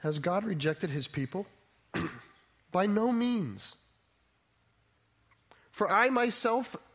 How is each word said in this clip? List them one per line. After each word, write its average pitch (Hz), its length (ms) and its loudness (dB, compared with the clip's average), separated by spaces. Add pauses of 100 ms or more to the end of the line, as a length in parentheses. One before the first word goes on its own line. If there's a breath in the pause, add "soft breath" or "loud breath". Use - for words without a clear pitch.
has 156 180 -2
God 180 260 0
rejected 156 460 -2
his 135 180 -4
people? 147 360 -4 (480)
<clears throat> - 800 -10
By 185 140 2
no 214 260 2
means. 233 640 -2 (2000 soft breath)
For 208 200 0
I 226 180 6
myself 240 680 0 (180)